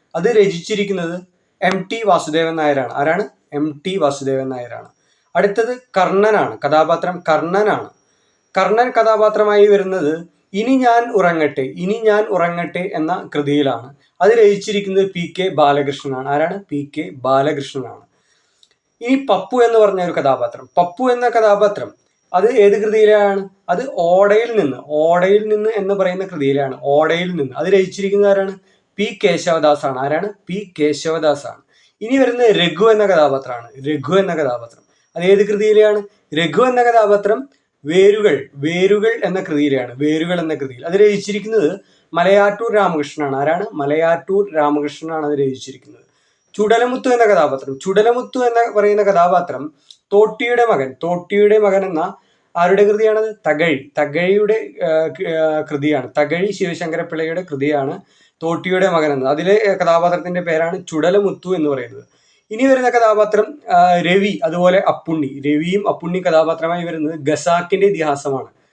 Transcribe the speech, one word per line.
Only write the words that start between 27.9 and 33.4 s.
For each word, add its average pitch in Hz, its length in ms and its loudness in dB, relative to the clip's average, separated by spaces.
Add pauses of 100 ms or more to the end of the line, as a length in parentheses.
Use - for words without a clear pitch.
ആരാണ്? 196 280 -2 (380)
പി 214 260 -4
കേശവദാസ് 160 600 0
ആണ്. 131 140 -4
ആരാണ്? 160 340 -4 (140)
പി 202 320 -10
കേശവദാസ് 151 680 -2
ആണ്. - 140 -18 (400)
ഇനി 240 160 -2
വരുന്നത് 247 300 2
രഘു 175 440 4
എന്ന 214 140 4
കഥാപാത്രമാണ്. 135 800 0